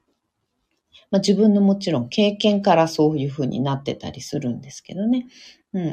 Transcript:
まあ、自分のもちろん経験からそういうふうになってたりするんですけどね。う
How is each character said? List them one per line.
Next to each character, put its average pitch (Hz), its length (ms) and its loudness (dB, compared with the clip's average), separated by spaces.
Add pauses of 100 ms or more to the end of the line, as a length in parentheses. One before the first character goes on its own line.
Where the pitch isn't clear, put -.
(1120)
ま 196 60 2
あ、 - 20 4
自 196 160 2
分 208 180 4
の 202 80 4
も 196 140 4
ち 196 160 -4
ろ 131 100 0
ん 117 80 -6
経 208 240 0
験 208 280 0
か 196 140 4
ら 165 120 4
そ 156 240 2
う 156 80 -4
い 135 80 -2
う - 20 -4
ふ 139 120 -8
う 131 40 0
に 123 160 -4
な 139 140 0
っ 135 80 -10
て 127 120 -6
た - 140 -12
り - 120 -14
す - 180 -8
る 123 100 -6
ん 107 120 -8
で - 100 -20
す - 100 -20
け - 140 -18
ど 202 120 -4
ね。 247 200 0 (460)
う 190 60 -2 (140)